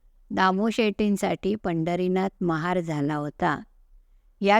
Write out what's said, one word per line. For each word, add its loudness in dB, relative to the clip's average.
दामू 2
शेट्टींसाठी 0
पंढरीनाथ 0
महार 0
झाला -2
होता. -4
या 4